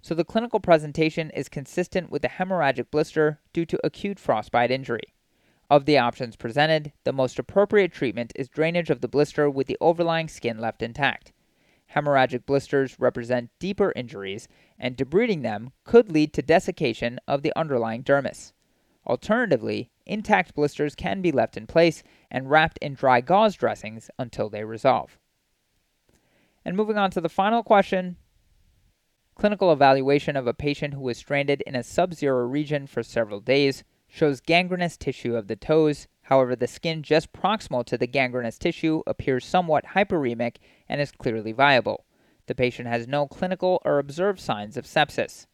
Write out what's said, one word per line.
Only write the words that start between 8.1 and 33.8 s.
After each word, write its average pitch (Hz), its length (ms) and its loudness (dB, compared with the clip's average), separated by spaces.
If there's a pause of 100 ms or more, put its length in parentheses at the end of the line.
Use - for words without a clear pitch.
is 131 120 -8
drainage 165 440 -2
of 139 100 -2
the 127 60 -4
blister 147 420 2
with 135 160 -2
the - 160 -6
overlying 165 460 2
skin 113 320 -8
left 113 240 -6
intact. 117 500 -4 (640)
Hemorrhagic 135 500 2
blisters 139 540 0
represent 123 580 -2
deeper 196 380 -2
injuries, 101 520 -10 (300)
and 123 180 -8
debriding 160 460 0
them 110 300 -8 (140)
could 233 260 6
lead 151 220 2
to 143 100 -2
desiccation 131 840 0
of 143 140 -2
the 156 140 -2
underlying 123 480 -2
dermis. - 500 0 (540)
Alternatively, 127 800 0 (160)
intact 202 480 0
blisters 147 400 -2
can 190 300 -6
be 170 80 2
left 117 260 0
in 110 80 -12
place 165 380 2 (260)
and 131 220 -4
wrapped 156 260 4
in 143 160 -8
dry 127 280 4
gauze 196 340 2
dressings 110 640 -6
until 110 320 -6
they 107 120 -8
resolve. 110 540 0 (1500)
And 180 140 -4
moving 214 220 -2
on 196 100 2
to 175 120 -4
the 165 60 -4
final 214 360 0
question. 185 540 2 (1200)
Clinical 196 360 4
evaluation 139 640 4
of 127 100 -2
a 117 60 0
patient 147 400 -4
who 139 80 -10
was 123 160 -4
stranded 143 500 -2
in 135 80 -10
a 120 80 -4
sub-zero 147 640 0
region 143 400 -4
for 117 160 -6
several 104 380 -4
days 139 420 2 (240)